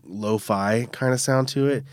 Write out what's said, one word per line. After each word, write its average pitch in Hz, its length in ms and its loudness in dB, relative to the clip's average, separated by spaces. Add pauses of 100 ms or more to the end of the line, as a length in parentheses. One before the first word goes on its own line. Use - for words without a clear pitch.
lo-fi 104 880 0
kinda 127 260 0
sound 131 300 2
to 139 180 0
it, 139 260 0